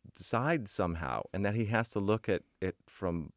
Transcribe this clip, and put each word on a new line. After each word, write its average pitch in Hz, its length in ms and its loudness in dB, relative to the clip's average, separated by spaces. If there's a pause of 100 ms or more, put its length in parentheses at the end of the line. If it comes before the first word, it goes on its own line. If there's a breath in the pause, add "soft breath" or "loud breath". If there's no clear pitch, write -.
(140)
sides 127 580 0
somehow, 82 500 0 (120)
and 98 120 0
that 104 100 2
he 113 100 2
has 113 240 2
to 107 100 -2
look 104 280 2
at 98 140 2 (200)
it 95 140 -2 (120)
from, 85 480 -4